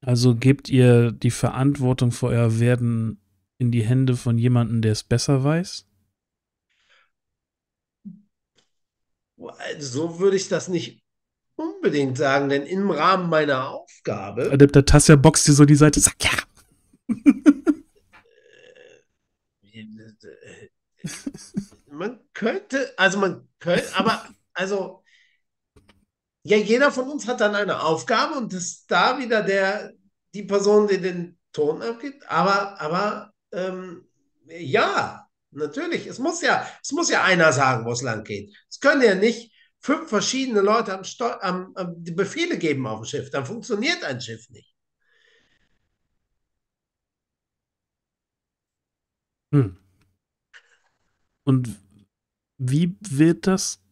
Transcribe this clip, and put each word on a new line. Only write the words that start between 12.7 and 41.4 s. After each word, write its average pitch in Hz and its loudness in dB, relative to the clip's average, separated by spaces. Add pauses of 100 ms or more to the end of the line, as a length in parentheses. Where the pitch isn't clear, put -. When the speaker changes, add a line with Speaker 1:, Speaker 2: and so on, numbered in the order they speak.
Speaker 2:
Rahmen 175 0
meiner 143 0
Aufgabe 107 -6
Speaker 1:
Der, 139 10
der 139 6
Tassia 147 8
boxt 147 4
dir 147 6
so 147 8
die 147 8
Seite, 147 4
sagt, - 0
„Ja!“ - 0 (800)
<laughs> - 2 (2500)
Speaker 2:
Äh, - -20 (1200)
man 175 -10 (140)
könnte, 262 -6
also 190 2
man 180 -4 (120)
könnte, 180 -4
aber, 196 -2 (260)
also, 190 -6 (1400)
ja, 196 2
jeder 233 2
von 254 -6
uns 277 -10
hat 247 -4
dann 208 0
eine 202 -2
Aufgabe 220 -2
und 214 -6
ist - -12
da 208 2
wieder 226 -2
der, 196 -2 (400)
die 196 -12
Person, 202 2
die 190 0
den 175 -8 (140)
Ton 151 -2
abgibt, 233 -12
aber, 196 -2
aber, 196 -6 (180)
ähm, 185 -10 (400)
ja, 175 -4 (240)
natürlich, 247 -8
es 180 -16
muss 330 -4
ja, 247 0 (160)
es - -12
muss 330 -2
ja - 0
einer 175 4
sagen, 131 0
wo 117 -4
es 123 -6
lang 113 -6
geht. 101 -12 (140)
Es - -20
können 285 2
ja 214 6
nicht 220 -2 (260)
fünf - -4
verschiedene 226 -2
Leute 214 0
am 190 -12
Steu-, 240 -8